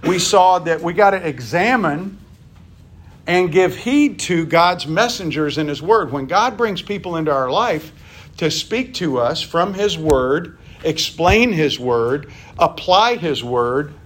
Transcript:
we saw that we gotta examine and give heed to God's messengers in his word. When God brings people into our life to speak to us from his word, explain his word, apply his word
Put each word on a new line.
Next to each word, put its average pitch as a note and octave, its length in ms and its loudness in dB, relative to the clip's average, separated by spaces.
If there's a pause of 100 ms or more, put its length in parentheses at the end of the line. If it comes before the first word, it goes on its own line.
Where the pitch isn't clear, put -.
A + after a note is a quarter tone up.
we F3+ 160 0
saw F#3 420 4
that D#3+ 220 -2
we E3+ 120 -4
gotta G3 320 4
examine E3+ 920 -2 (1080)
and F3+ 240 2
give F#3 260 2
heed C#4+ 440 0
to E3 260 -2
God's E3+ 400 2
messengers D#3 720 -2
in D3+ 100 -2
his C#3+ 120 -6
word. F3 320 2
When C3+ 140 -6
God G#3 300 0
brings G3+ 260 -2
people F3+ 340 -8
into D#3 160 0
our C3 180 0
life E3 420 -2 (440)
to D#3 140 -2
speak B3 440 -6
to D3 240 -2
us A#2+ 240 0
from F3+ 320 -2
his G3 240 -2
word, D3 600 0 (260)
explain F3+ 680 2
his D#3 280 0
word, B2 500 -2 (280)
apply G3+ 580 2
his D3+ 260 -4
word B2 520 -2 (120)